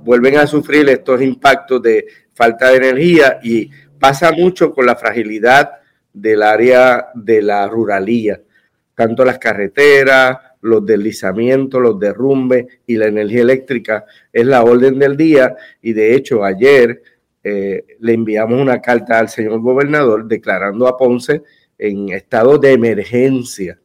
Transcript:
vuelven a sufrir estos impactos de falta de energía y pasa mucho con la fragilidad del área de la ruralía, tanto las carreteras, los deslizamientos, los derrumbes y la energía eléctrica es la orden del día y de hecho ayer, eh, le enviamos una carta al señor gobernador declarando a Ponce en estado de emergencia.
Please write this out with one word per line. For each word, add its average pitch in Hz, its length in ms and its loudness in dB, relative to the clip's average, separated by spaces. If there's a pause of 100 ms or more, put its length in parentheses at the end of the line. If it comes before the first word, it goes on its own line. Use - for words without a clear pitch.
vuelven 123 360 2
a 147 100 2
sufrir 147 400 0
estos 127 340 0
impactos 131 600 -2
de 110 240 0 (280)
falta 117 360 0
de 131 80 6
energía 135 680 2
y 113 260 -4 (300)
pasa 143 320 2
mucho 175 420 0
con 131 120 2
la 120 100 2
fragilidad 113 760 0 (420)
del 104 300 0
área 123 720 4
de 110 280 0
la 104 260 -2
ruralía, 104 720 -4 (560)
tanto 117 300 0
las 123 120 -2
carreteras, 131 1000 2 (240)
los 110 240 0
deslizamientos, 113 960 -2
los 110 180 -2
derrumbes 127 680 -2 (200)
y 117 80 -2
la 107 120 -2
energía 107 340 -2
eléctrica 120 640 -2 (260)
es 117 140 0
la 127 180 2
orden 123 340 2
del 139 200 0
día 147 400 2 (240)
y 113 100 -8
de 107 240 2
hecho 127 300 -2
ayer, 120 580 2 (400)
eh, 98 560 -8
le 113 140 -2
enviamos 113 480 -2
una 127 180 -2
carta 113 400 -2
al 110 80 -2
señor 110 320 -6
gobernador 127 680 -2
declarando 104 640 -4
a 127 80 -2
Ponce 127 480 -2 (340)
en 101 360 -6
estado 117 440 0
de 139 140 4
emergencia. 117 1120 -2